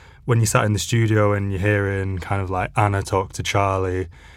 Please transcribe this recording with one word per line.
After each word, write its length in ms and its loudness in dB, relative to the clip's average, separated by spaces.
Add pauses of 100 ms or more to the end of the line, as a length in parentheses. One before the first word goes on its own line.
(260)
when 160 2
you 40 4
sat 200 2
in 80 0
the 60 0
studio 540 2
and 180 -2
you're 100 -4
hearing 580 0
kind 220 -4
of, 80 -4
like, 260 -4
Anna 280 2
talk 300 -2
to 100 -6
Charlie 680 0 (280)